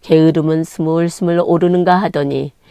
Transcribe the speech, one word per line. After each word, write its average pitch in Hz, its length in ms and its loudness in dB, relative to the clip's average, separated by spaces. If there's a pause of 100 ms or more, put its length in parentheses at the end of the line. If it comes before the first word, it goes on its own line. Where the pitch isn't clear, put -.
게으름은 160 640 2
스물스물 170 760 -2
오르는가 180 540 2
하더니 143 560 -4 (180)